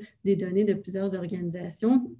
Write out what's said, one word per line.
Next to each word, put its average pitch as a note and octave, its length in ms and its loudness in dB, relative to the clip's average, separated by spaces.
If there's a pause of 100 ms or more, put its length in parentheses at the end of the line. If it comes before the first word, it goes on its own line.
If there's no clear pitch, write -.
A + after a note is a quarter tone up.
(240)
des G3 120 4
données F#3 300 2
de G#3 80 4
plusieurs F#3+ 420 -4
organisations, F3 1040 0